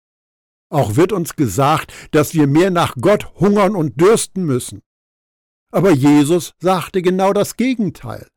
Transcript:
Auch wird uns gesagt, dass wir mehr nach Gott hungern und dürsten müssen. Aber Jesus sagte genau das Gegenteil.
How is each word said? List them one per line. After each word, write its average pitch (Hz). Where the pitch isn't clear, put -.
Auch 107
wird 175
uns 180
gesagt, 139
dass 151
wir 151
mehr 165
nach 170
Gott 180
hungern 202
und 156
dürsten 190
müssen. 123
Aber 190
Jesus 147
sagte 185
genau 185
das 202
Gegenteil. 170